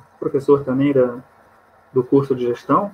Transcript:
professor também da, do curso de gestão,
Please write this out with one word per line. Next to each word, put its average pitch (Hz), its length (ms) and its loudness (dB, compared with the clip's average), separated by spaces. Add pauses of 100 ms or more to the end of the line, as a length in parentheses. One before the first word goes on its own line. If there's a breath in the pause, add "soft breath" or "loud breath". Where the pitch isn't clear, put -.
(200)
professor 143 440 0
também 139 300 0
da, 123 240 2 (760)
do 127 100 0
curso 139 300 2
de 123 140 -4
gestão, 139 460 -2